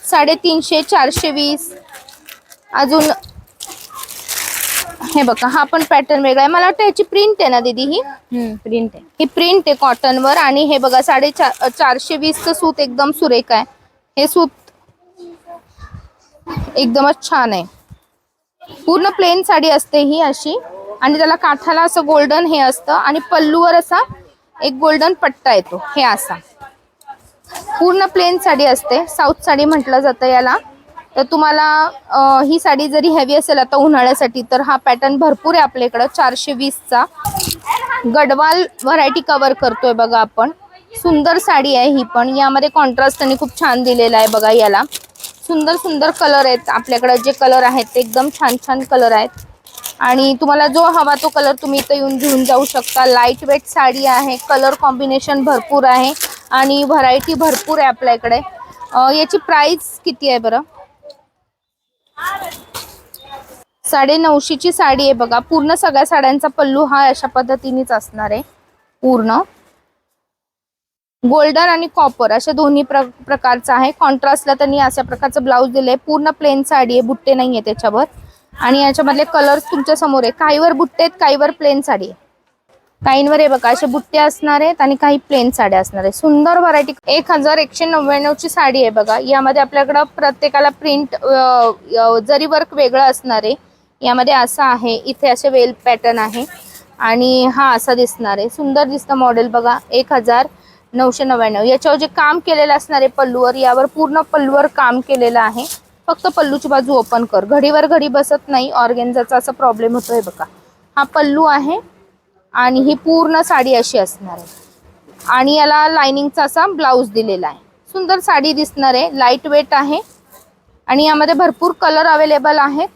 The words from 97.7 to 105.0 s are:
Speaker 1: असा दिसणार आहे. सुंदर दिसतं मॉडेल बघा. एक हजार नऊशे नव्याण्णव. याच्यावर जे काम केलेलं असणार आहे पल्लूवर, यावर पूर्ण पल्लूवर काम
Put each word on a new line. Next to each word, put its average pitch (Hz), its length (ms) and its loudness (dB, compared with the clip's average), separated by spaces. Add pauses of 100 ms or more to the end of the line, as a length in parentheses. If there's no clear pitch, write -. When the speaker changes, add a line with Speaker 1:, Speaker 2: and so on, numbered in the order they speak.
Speaker 1:
असा 254 220 0
दिसणार 233 440 -2
आहे. 214 100 -4
सुंदर 285 360 -2
दिसतं 277 300 -6
मॉडेल 247 340 2
बघा. 240 300 0 (120)
एक 254 220 0
हजार 247 360 2 (440)
नऊशे 254 320 0
नव्याण्णव. 226 380 0
याच्यावर 269 360 2
जे 302 80 -2
काम 302 320 0
केलेलं 302 380 2
असणार 285 240 -2
आहे 269 80 2
पल्लूवर, 247 460 0
यावर 262 320 2
पूर्ण 311 340 -2
पल्लूवर 285 460 0
काम 254 340 0